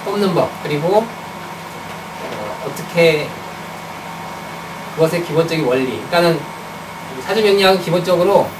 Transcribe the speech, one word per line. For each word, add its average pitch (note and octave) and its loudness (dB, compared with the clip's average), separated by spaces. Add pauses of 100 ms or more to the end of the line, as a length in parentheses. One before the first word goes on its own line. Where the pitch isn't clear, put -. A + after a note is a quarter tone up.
뽑는 G3 0
법, - 2 (140)
그리고, D3 2
어, A3+ 2 (1600)
어떻게 E3 2 (1700)
그것의 D#3+ 2
기본적인 D#3+ 2
원리, B2+ 2
그러니까는 D#3+ 2 (840)
사주 G#3+ 2
명리학은 G3 6
기본적으로 F3 4 (120)